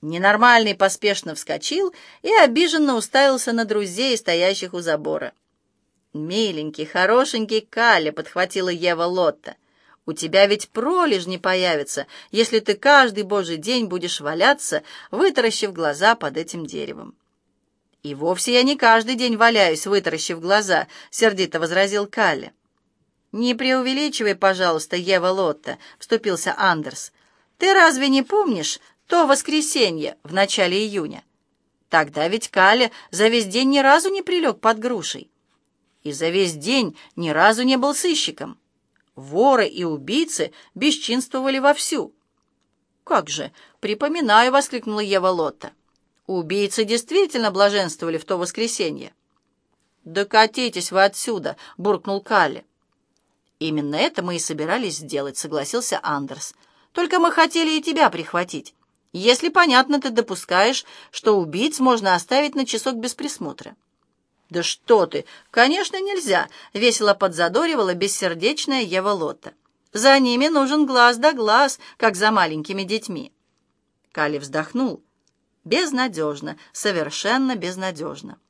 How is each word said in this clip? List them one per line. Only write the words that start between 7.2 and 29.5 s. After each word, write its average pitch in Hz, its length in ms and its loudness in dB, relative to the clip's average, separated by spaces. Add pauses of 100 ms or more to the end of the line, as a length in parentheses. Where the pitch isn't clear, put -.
Кале», — 208 520 0
подхватила 180 560 -4
Ева 170 360 -2
Лотта, 175 520 -2 (500)
«у 160 60 -8
тебя 165 340 2
ведь 208 240 -2
пролежни 226 640 -2
появятся, 175 720 -2 (260)
если 220 260 0
ты 214 160 0
каждый 247 480 4
божий 185 360 -2
день 226 280 -2
будешь 175 340 -6
валяться, 175 600 0 (280)
вытаращив 233 640 0
глаза 165 440 2
под 147 200 -6
этим 165 300 -8
деревом». 147 480 -12 (880)
«И 147 120 -10
вовсе 180 400 -2
я 247 80 6
не 277 140 2
каждый 226 380 2
день 240 220 -2
валяюсь, 208 500 2
вытаращив 175 540 -2
глаза», — 180 480 0 (220)
сердито 190 500 0
возразил 196 460 0
Кале. 180 480 -2 (760)
«Не 240 240 -2
преувеличивай, 262 800 0
пожалуйста, 185 600 0
Ева 180 320 0
Лотта», — 185 500 -2 (200)
вступился 214 580 -2
Андерс. 160 560 -2 (460)
«Ты 381 160 4
разве 311 340 4
не 269 140 4
помнишь 269 580 -2 (260)
то 339 200 4
воскресенье 269 1000 0